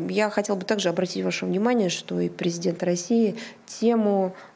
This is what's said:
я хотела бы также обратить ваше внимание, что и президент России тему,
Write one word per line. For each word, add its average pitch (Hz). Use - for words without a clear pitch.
я 208
хотела 208
бы 185
также 196
обратить 185
ваше 185
внимание, 208
что 175
и 175
президент 170
России 196
тему, 202